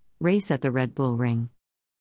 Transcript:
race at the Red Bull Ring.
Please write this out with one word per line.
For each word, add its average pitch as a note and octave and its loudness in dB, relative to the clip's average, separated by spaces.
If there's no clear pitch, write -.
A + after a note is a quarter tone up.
race F#3+ 0
at C3+ 0
the C3+ 0
Red B2+ -2
Bull B2+ 0
Ring. A#2+ 0